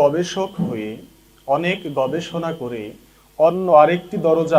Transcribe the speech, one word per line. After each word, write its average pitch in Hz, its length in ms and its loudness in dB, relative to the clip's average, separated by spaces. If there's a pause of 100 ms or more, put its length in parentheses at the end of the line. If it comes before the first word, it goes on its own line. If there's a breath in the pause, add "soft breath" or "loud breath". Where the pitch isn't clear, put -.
গবেষক 175 500 0 (160)
হয়ে, 110 240 -8 (640)
অনেক 175 220 -2 (220)
গবেষণা 165 500 -4 (100)
করে 120 220 -8 (560 soft breath)
অন্য 170 280 2 (160)
আরেকটি 175 340 0 (100)
দরজা 160 320 2